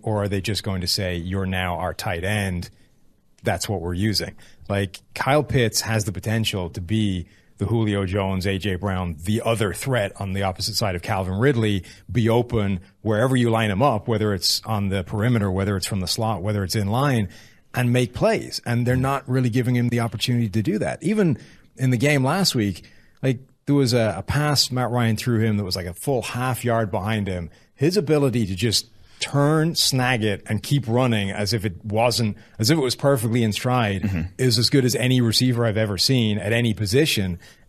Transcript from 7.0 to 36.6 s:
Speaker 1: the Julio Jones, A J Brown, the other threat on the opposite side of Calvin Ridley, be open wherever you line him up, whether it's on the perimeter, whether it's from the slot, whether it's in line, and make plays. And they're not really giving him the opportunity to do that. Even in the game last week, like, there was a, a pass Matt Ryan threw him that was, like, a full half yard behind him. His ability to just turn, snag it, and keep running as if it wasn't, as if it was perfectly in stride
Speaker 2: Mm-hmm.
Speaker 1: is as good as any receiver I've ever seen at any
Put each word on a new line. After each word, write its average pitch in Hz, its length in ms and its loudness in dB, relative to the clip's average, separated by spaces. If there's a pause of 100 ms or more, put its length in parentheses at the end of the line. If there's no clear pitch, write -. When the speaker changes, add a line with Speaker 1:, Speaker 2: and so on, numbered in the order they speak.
Speaker 1:
the 101 80 -2
Julio 104 400 0
Jones, 95 400 -2
A 98 120 0
J 95 180 -2
Brown, 92 480 -4
the 107 200 -2
other 107 300 0
threat 117 460 -2
on 98 140 -6
the 98 100 -2
opposite 98 320 -4
side 95 200 0
of 85 60 -6
Calvin 95 340 -2
Ridley, 110 480 2 (280)
be 110 160 2
open 113 540 2 (200)
wherever 117 360 2
you 120 120 4
line 113 220 2
him 95 100 0
up, 127 280 2
whether 107 240 0
it's - 320 -2
on 101 240 0
the 95 160 -2
perimeter, 107 440 2
whether 95 280 0
it's 87 100 -4
from 98 140 -2
the 90 60 -4
slot, 110 340 -2
whether 104 220 -2
it's 92 120 -4
in 104 140 0
line, 120 400 0 (440)
and 123 200 0
make 127 200 2
plays. - 520 -2
And 120 200 0
they're 127 120 2
not 131 320 -2
really 127 200 2
giving 123 260 2
him 120 140 2
the 117 120 0
opportunity 117 480 -2
to 107 120 0
do 175 180 0
that. 73 220 -4
Even 196 360 2 (400)
in 131 120 0
the 127 80 2
game 143 260 4
last 165 300 2
week, 101 300 0 (400)
like, 131 160 0 (260)
there 143 100 2
was 131 180 4
a, 110 240 2
a 98 60 -6
pass 147 480 0
Matt 127 200 -2
Ryan 117 240 2
threw 113 240 0
him 110 180 2
that 104 60 0
was, 92 140 -4
like, 90 80 -6
a 90 80 -8
full 131 280 -2
half 123 440 -4
yard 113 260 0
behind 104 360 -2
him. 90 220 -4 (260)
His 170 220 2
ability 139 500 2
to 95 80 -4
just 101 320 0 (340)
turn, 156 520 2
snag 127 480 2
it, 104 260 0
and 104 140 -2
keep 143 240 0
running 113 460 2
as 101 220 -2
if 101 100 -2
it 90 220 -6
wasn't, 110 500 0 (240)
as 110 100 2
if 160 80 4
it 156 40 2
was 123 140 0
perfectly 123 460 2
in 107 120 2
stride 110 500 0
Speaker 2:
Mm-hmm. 95 180 -2 (160)
Speaker 1:
is 123 220 2
as 117 100 2
good 139 140 4
as 120 120 2
any 127 260 2
receiver 120 440 2
I've 107 120 0
ever 104 200 0
seen 110 400 2
at 98 140 -4
any 117 220 2